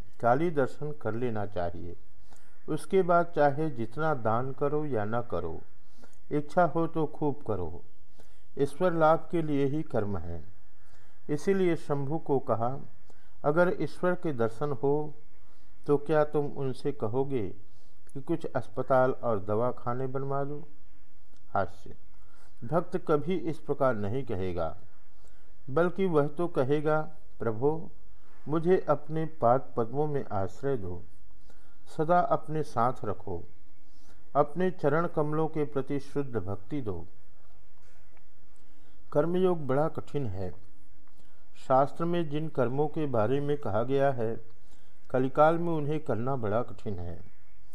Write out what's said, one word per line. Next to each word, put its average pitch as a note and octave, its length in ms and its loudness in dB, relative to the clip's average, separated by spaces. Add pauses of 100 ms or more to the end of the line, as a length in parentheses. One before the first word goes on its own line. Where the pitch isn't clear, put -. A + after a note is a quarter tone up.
(200)
काली C#3 320 4
दर्शन C#3+ 400 0
कर G#2+ 220 0
लेना A2 320 0
चाहिए, F2 500 -2 (760)
उसके D#3 320 2
बाद E3+ 240 4 (100)
चाहे D3 340 2
जितना D3 440 0
दान B2 380 0
करो D3 340 0
या A2 200 0
न A#2 160 0
करो, E2+ 400 -2 (720)
इच्छा D3+ 320 2
हो E3 240 2
तो D#3+ 180 0
खूब D3 300 0 (120)
करो। F2+ 340 0 (800)
ईश्वर E3 340 2
लाभ D#3+ 380 4
के E3+ 100 2
लिए C#3+ 240 2
ही D3+ 180 0
कर्म G#2 340 0
है। E2 260 -2 (880)
इसीलिए F3 460 2
शंभु C#3+ 420 0
को C#3+ 220 2
कहा, B2 400 0 (640)
"अगर F3 360 4
ईश्वर F3 360 0
के E3 180 0
दर्शन A#2 380 0
हो D3 420 0 (760)
तो C#3+ 100 4
क्या D3+ 260 2
तुम D3 220 0
उनसे C#3 460 0
कहोगे B2 580 0 (640)
कि C#3 80 -2
कुछ E3 240 0
अस्पताल C3 640 2
और A#2+ 280 0
दवाखाने A#2+ 680 0
बनवा C#3 360 -2
दो?" D3 240 -2 (880)
हास्य। G2 420 -2 (720)
भक्त E3+ 300 0
कभी D#3+ 380 2
इस E3 240 0
प्रकार C3 360 0
नहीं G#2 300 0
कहेगा, F2+ 520 0 (920)
बल्कि E3+ 360 2
वह D3+ 220 4
तो E3+ 200 0
कहेगा, D3+ 640 2 (300)
"प्रभो, B2 500 0 (580)
मुझे E3 420 2
अपने D#3+ 360 2
पाद C3 520 2
पद्मों B2+ 300 0
में C#3 180 0
आश्रय G#2 520 0
दो, F2+ 260 -2 (920)
सदा E3 220 4
अपने D3+ 440 2
साथ B2 300 2 (120)
रखो, F#2 380 -2 (920)
अपने E3 360 2
चरण E3 360 2
कमलों D#3 400 0
के D3+ 180 0
प्रति C3+ 340 -2
शुद्ध C3+ 360 -2
भक्ति G2 460 -2
दो।" F2+ 240 -2 (2000)
कर्मयोग E3+ 560 2
बड़ा C#3 200 2
कठिन C#3+ 400 -2
है। F#2 240 -2 (1160)
शास्त्र C#3 380 2
में E3+ 240 0
जिन D3+ 200 0
कर्मों C#3 380 2
के D#3 180 -2
बारे B2 340 2
में C#3+ 180 0
कहा A2+ 260 0
गया C3+ 280 2
है, A2+ 300 0 (680)
कलिकाल C#3+ 460 4
में E3+ 160 0
उन्हें D3+ 260 0
करना B2+ 360 0
बड़ा A2 260 0
कठिन G#2 380 -2
है। F2 220 -2 (540)